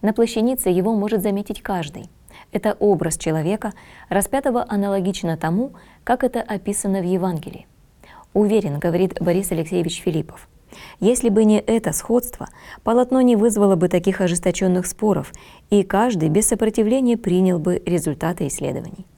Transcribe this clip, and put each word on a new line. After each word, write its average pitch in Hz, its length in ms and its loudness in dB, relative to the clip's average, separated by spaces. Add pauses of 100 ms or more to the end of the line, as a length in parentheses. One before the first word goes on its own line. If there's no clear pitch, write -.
На 208 100 0
плащанице 233 560 0
его 185 240 0
может 214 300 -2
заметить 202 400 -4
каждый. 165 440 -8 (440)
Это 208 280 -2
образ 170 380 2
человека, 175 560 -2 (360)
распятого 247 600 0
аналогично 196 680 -2
тому, 180 340 -2 (320)
как 254 200 0
это 247 160 0
описано 202 600 -4
в 180 40 -4
Евангелии. 180 640 -4 (720)
«Уверен, — 196 440 2
говорит 175 400 0
Борис 180 320 0
Алексеевич 170 520 -4
Филиппов, — 156 440 -4 (520)
если 240 300 2
бы 220 160 4
не 214 140 6
это 220 340 0
сходство, - 540 -4 (360)
полотно 247 380 2
не 247 140 6
вызвало 208 400 4
бы 175 140 2
таких 185 320 0
ожесточённых 180 640 0
споров, 185 480 -2 (380)
и 208 100 6
каждый 190 480 2
без 208 180 2
сопротивления 226 680 2
принял 185 400 2
бы 180 300 0
результаты 165 600 -2
исследований». 139 600 -8 (100)